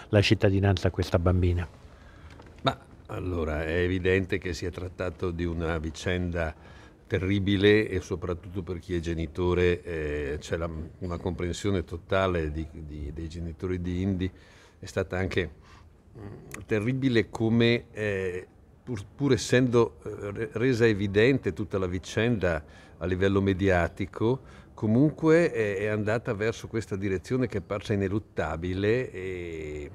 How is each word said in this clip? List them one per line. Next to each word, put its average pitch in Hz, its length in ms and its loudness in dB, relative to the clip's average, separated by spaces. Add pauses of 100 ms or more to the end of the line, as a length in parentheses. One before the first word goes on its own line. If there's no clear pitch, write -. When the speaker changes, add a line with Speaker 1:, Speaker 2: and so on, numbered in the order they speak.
Speaker 1:
la 104 120 6
cittadinanza 98 680 4
a 92 40 2
questa - 280 0
bambina. 90 480 2 (960)
Speaker 2:
Ma, - 140 -2 (300)
allora, 82 560 -4
è 80 160 0
evidente 92 600 2
che 90 140 -6
si 90 120 -8
è 87 60 -6
trattato 87 600 -6
di 85 140 -2
una 82 320 -2
vicenda 85 760 -4 (500)
terribile 101 840 4
e 90 140 -2
soprattutto 90 600 -6
per 87 160 -8
chi 90 160 -6
è 87 40 0
genitore, 87 840 0
eh, 76 560 -4
c'è - 180 -6
la, 82 120 -4 (300)
una 87 180 -6
comprensione 87 680 -2
totale 87 680 0
di, 78 200 -6
di, 76 420 -10
dei 82 160 -8
genitori 85 500 -6
di 90 220 -2
Indy. 92 280 0 (500)
È - 60 -16
stata 92 320 -4
anche, 92 340 -2 (680)
mm, - 480 -16
terribile 117 640 2
come... 117 600 4
Eh, 95 560 -4 (360)
pur, 110 220 -8
pur 139 280 0
essendo, 120 680 4
eh, 101 280 -8
re-, 107 220 -6
resa 120 320 2
evidente 104 680 4
tutta 104 240 -4
la 92 100 0
vicenda 92 760 0 (340)
a 80 80 -8
livello 95 360 2
mediatico, 98 1000 0 (320)
comunque 151 800 4
è, 107 260 0
è 101 100 -2
andata 107 460 -2
verso 107 340 -4
questa 107 280 -4
direzione 101 520 -2
che 107 120 -4
è - 20 -8
parsa 101 320 -4
ineluttabile 98 1160 -2
e 82 840 -8